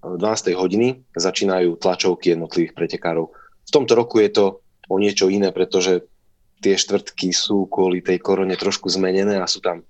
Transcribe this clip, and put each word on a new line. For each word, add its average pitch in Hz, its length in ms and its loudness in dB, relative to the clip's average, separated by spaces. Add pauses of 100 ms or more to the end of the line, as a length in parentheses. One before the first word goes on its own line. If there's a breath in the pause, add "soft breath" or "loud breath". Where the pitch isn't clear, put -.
dvanástej 92 520 -2
hodiny 92 340 2 (260)
začínajú 92 640 0
tlačovky 90 560 0
jednotlivých 82 400 -4
pretekárov. 82 560 -4 (320 loud breath)
V - 80 -14
tomto 127 240 4
roku 117 240 2
je 104 100 6
to 104 160 2 (400)
o 98 100 -4
niečo 98 360 2
iné, 98 180 0
pretože 90 540 0 (560)
tie 98 160 2
štvrtky 98 560 -4
sú 98 360 -2
kvôli 92 320 0
tej 90 200 -2
korone 95 340 -2
trošku 98 340 -4
zmenené 95 480 0
a 92 100 -2
sú - 140 -6
tam 85 300 -4